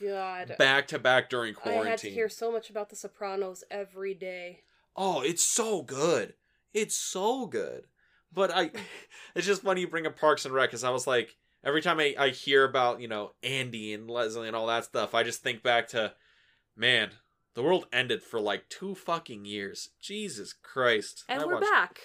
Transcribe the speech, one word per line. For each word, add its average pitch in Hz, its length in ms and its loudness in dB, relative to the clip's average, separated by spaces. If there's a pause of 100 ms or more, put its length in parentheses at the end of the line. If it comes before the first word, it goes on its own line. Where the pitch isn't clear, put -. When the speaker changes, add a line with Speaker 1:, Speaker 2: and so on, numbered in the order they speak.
Speaker 1:
God. 185 580 -6
Speaker 2:
back 139 300 6
to 151 100 -4
back 127 320 4
during 117 240 -2 (100)
Speaker 1:
I - 40 -6
had - 40 0
to 113 80 2
Speaker 2:
quarantine. 208 320 -2
Speaker 1:
hear 220 160 -2
so 233 240 -6
much 220 180 -6
about 208 200 -8
The 202 60 -20
Sopranos 196 720 -8
every 196 440 -8
day. 180 460 -12 (360)
Speaker 2:
Oh, 185 260 0
it's 165 220 0
so 220 380 0
good! 131 520 0 (400)
It's 208 220 0
so 226 500 -2
good. 90 380 -6 (480)
But 185 220 2
I, 175 160 2 (320)
<laughs> - 320 -20
it's 175 120 -2
just 196 160 2
funny 185 200 2
you 175 60 -2
bring 165 180 -2
up 151 120 -6
Parks 151 260 6
and 131 100 -4
Rec, 131 160 4
'cause 117 140 -6
I 127 60 2
was 127 160 0
like, 123 300 2 (280)
every 147 180 2
time 170 180 2
I, 143 180 2
I 139 120 4
hear 135 340 4
about, 123 360 2
you 120 80 -10
know, 104 240 -6 (100)
Andy 123 520 -6
and 110 160 -10
Leslie 117 380 -2
and 110 80 -4
all 113 120 -2
that 113 160 0
stuff, 110 300 -2
I 117 80 4
just 117 200 -4
think 117 200 -4
back 120 260 2
to, 110 260 -2 (640)
man, 113 340 4 (440)
the 117 100 -4
world 175 280 4
ended 123 300 0
for, - 180 -6
like, 101 280 -2
two 190 260 -10
fucking 156 500 -6
years. 104 460 -8 (100)
Jesus 156 520 -10
Christ. - 760 0
Speaker 1:
And 269 140 -2
Speaker 2:
I - 40 0
Speaker 1:
we're 349 80 0
Speaker 2:
watched 415 160 2
Speaker 1:
back. 247 340 2